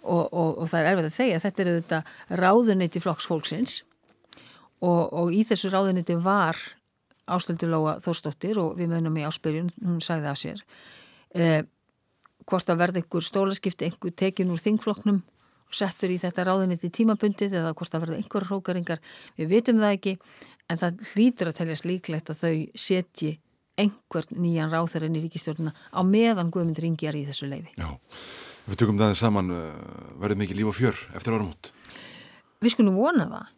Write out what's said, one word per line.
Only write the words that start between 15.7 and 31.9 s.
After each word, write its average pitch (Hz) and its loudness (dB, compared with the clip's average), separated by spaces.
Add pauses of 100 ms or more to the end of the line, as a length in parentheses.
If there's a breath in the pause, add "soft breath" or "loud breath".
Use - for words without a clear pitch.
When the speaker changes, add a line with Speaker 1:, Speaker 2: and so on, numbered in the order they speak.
Speaker 1:
settur 185 -2
í 180 0
þetta 180 -2
ráðuneyti 185 2
tímabundið 208 2
eða 165 0
hvort - -8
það 160 -2
verði 165 -4
einhverjar 196 -4
hrókeringar, 175 -4 (400 loud breath)
við 160 0
vitum 233 4
það 208 4
ekki, 190 -2 (520 loud breath)
en 170 -2
það 175 -2 (160)
hlýtur 220 4
að - -10
teljast 160 -4
líklegt 170 -4
að - -6
þau 165 2 (220)
setji - 0 (480)
einhvern 196 -2
nýjan 165 0
ráðherra 165 -2
inn 160 0
í 156 -2
ríkisstjórnina 160 -6 (220 loud breath)
á 185 -2
meðan 196 4
Guðmundur 165 -2
Ingi 160 -2
er 151 -4
í 143 -6
þessu 139 -6
leyfi. 156 -12
Speaker 2:
Já. 82 -6 (800 loud breath)
Við 101 -6
tökum 104 4
það 104 6
saman, 104 2
eh, - -10
verður 104 0
mikið 95 -4
líf 107 0
og 101 -2
fjör 117 0 (160)
eftir 113 -4
áramót? - -6 (880 loud breath)